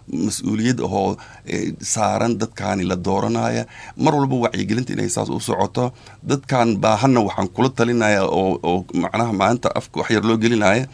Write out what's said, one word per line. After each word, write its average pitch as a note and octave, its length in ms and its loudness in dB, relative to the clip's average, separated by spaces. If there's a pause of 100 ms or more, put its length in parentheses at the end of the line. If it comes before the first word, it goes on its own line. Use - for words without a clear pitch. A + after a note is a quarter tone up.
(120)
mas-uuliyad G#2+ 720 -2
ahoo, G2 320 -2 (320)
ee, F2 240 -4 (100)
saaran G#2+ 560 0
dadkaani G2 460 -4
la F#2 120 0
dooranaya. A2 680 -2 (320)
Mar D3+ 180 2
walba C#3 200 2
wacyigelinta A2 580 -2
inay G2+ 160 -4
saas G#2+ 200 -4
u - 100 -4
socoto. G#2+ 460 -2 (380)
Dadkan B2 540 0
baahanna A2 440 4
waxaan G2 280 -2
kula B2 200 0
talinayaa A2+ 580 2
oo, F#2 360 0
oo F2+ 300 -2
macnaha G#2+ 400 0
maanta G2+ 420 2
afka - 240 -6
wax - 120 -4
yar G#2 120 4
loo A2+ 140 4
gelinaya, A2 460 2 (100)